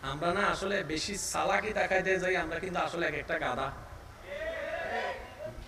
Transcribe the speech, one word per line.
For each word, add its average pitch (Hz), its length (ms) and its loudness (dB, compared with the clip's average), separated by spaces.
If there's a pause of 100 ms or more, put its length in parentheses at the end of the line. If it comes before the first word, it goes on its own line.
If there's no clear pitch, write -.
আমরা 151 300 0
না 196 140 4
আসলে 196 360 2
বেশি 156 360 -2
চালাকি 196 540 2
দেখাইতে 190 460 4
যাই, 180 180 4
আমরা 165 220 0
কিন্তু 180 220 -2
আসলে 165 260 0
এক 151 80 0
একটা 147 240 0
গাধা। 139 340 0 (2000)